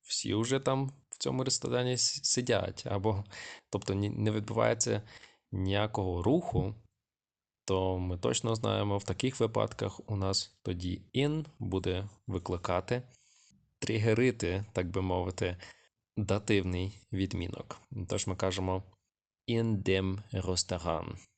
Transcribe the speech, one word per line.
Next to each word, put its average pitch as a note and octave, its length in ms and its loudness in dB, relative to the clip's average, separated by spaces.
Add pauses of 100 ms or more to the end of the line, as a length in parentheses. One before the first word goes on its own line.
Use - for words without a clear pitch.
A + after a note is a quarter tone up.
всі - 320 -2
вже A#2+ 260 2
там C3+ 300 0 (200)
в - 60 -16
цьому C3 280 -2
ресторані B2 480 0
с-, - 320 -2
сидять, G#2 640 0
або, G2+ 380 0 (460)
тобто G2+ 240 -2
ні-, G2+ 160 0
не G#2+ 200 2
відбувається A2 720 0 (500)
ніякого F#2+ 720 0
руху, A2 520 2 (920)
то F#2+ 340 2
ми F2+ 200 -2
точно A2+ 360 0
знаємо: G#2 440 2
в - 60 -6
таких - 360 -2
випадках G#2+ 720 0
у G#2 60 0
нас F#2+ 460 -2
тоді F2+ 400 -4 (120)
in D3 320 0 (120)
буде F#2+ 500 -2 (180)
викликати, F#2 760 0 (760)
тригерити, A2 920 2
так F2+ 180 0
би F#2 120 0
мовити, F2+ 540 0 (600)
дативний G2 840 2 (140)
відмінок. F#2 680 -4 (280)
Тож F#2+ 180 -2
ми F#2 100 -2
кажемо: F#2+ 460 0 (680)
in A2+ 340 2
dem F#2+ 400 2 (100)
Restaurant. E2+ 840 -2 (220)